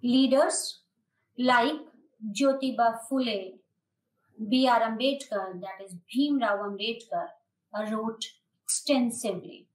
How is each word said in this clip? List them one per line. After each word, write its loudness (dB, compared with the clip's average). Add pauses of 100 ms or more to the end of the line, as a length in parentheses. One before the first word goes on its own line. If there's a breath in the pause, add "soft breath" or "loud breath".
Leaders 2 (580)
like 4 (520)
Jyotiba 2 (120)
Phule, -2 (960)
B 4
R 6
Ambedkar, -2
that -12
is -18
Bhim 0
Rao 0
Ambedkar, -6 (640)
wrote -6 (380)
extensively. -2